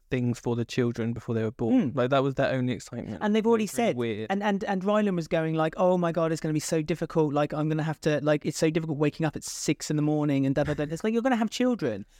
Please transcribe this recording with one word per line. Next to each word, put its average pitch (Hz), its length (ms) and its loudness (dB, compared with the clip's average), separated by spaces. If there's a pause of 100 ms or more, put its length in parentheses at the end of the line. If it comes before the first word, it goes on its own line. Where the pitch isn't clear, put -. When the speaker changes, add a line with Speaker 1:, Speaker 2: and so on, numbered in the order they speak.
Speaker 1:
things 123 300 0
for 120 160 -2
the 117 100 -2
children 117 480 0
before 117 220 -4
they 110 80 0
were 110 80 -2
born. 220 400 2
Speaker 2:
Mm. 147 40 -6
Speaker 1:
Like, 127 140 2
that 135 140 4
was 139 120 0
their 135 180 2
only 127 200 0
excitement. 107 480 -8
Speaker 2:
And 208 140 2
they've 214 100 2
already 226 200 4
Speaker 1:
It's - 100 -6
really 233 140 2
Speaker 2:
said, 135 80 0
Speaker 1:
weird. 110 340 -2
Speaker 2:
and, 196 100 -2
and, 202 220 0
and 196 200 -2
Rylan 208 320 2
was 165 120 -4
going 160 280 0
like, 160 220 0
"Oh 185 200 4
my 175 140 0
God, 160 200 0
it's 160 100 -4
gonna 156 120 -2
be 151 60 2
so 160 220 0
difficult. 156 520 0
Like, 147 200 0
I'm 151 160 0
gonna 156 140 0
have 156 180 -4
to, 151 220 2
like, 151 240 2
it's 156 100 -4
so 165 140 4
difficult 160 260 -2
waking 151 300 0
up - 80 -4
at 147 80 -10
six - 480 -4
in 151 40 0
the 151 80 2
morning 147 440 2
and 135 80 2
da, 147 80 2
da, 147 100 0
da." 147 100 -2
It's 156 200 -6
like, 220 100 0
"You're 233 100 2
gonna 262 120 2
have 220 160 0
children." 156 540 0 (140)